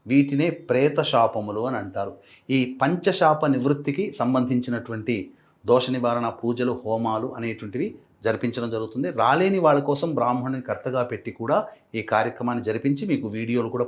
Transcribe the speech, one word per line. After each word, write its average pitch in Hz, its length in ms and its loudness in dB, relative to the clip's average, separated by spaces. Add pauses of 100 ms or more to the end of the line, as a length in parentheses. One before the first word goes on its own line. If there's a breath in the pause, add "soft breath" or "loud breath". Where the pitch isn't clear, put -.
వీటినే 139 420 2
ప్రేత 147 520 0
శాపములు 110 680 0
అని 127 100 -4
అంటారు. 98 360 -6 (360 soft breath)
ఈ 131 320 0
పంచశాప 165 640 2
నివృత్తికి 143 760 0
సంబంధించినటువంటి 120 1080 -2 (340 soft breath)
దోష 127 240 4
నివారణ 120 400 0
పూజలు, 120 560 -2
హోమాలు 113 520 -2
అనేటువంటివి 117 580 -6 (300 loud breath)
జరిపించడం 117 440 -2
జరుగుతుంది. 113 420 -4
రాలేని 160 480 4
వాళ్ళ 151 200 6
కోసం 143 360 0
బ్రాహ్మణుని 127 460 0
కర్తగా 123 420 -2
పెట్టి 113 280 -6
కూడా 151 360 0 (280 loud breath)
ఈ 113 60 -4
కార్యక్రమాన్ని 117 640 0
జరిపించి 139 480 0
మీకు 135 160 0
వీడియోలు 113 420 -2
కూడా 123 180 -2